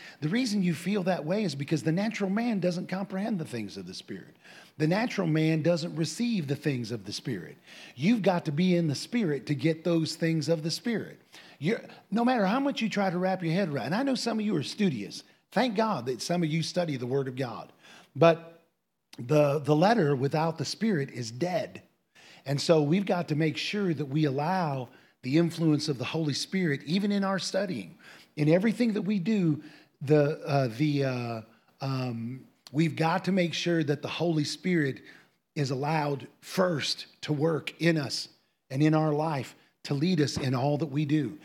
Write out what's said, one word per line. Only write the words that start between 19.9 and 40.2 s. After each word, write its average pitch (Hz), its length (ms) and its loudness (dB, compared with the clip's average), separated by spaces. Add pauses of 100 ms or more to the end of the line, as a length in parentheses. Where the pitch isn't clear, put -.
without 156 420 0
the 139 80 -4
Spirit 170 460 -2
is 120 180 -8
dead. 143 540 -4 (640)
And 139 120 0
so 160 220 6
we've 180 240 4
got 180 220 0
to 151 80 -2
make 156 220 2
sure 196 360 -2
that 143 120 -6
we 147 200 0
allow 143 640 -2 (320)
the 135 160 2
influence 160 500 2
of 135 120 -2
the 123 40 -4
Holy 151 300 -2
Spirit, 160 520 -2
even 202 260 0
in 202 120 0
our 190 160 0
studying, 175 560 -4 (400)
in 151 140 4
everything 214 440 4
that 208 100 -2
we 202 160 0
do, 170 420 2 (400)
the, 151 440 4
uh, 139 220 2 (100)
the, 143 280 2
uh, 120 360 -4 (380)
um, 127 640 -6 (300)
we've 147 240 2
got 170 260 2
to 180 80 0
make 175 220 2
sure 165 320 0
that 143 160 -2
the 127 80 -8
Holy 156 340 0
Spirit 151 580 -2 (540)
is 139 160 -2
allowed 143 560 -2 (140)
first - 640 -2 (160)
to - 100 -2
work 151 480 0
in 165 180 4
us 127 300 -6 (420)
and 135 140 0
in 156 100 6
our 156 200 4
life 147 420 -2 (280)
to - 100 -4
lead 156 260 2
us 139 180 0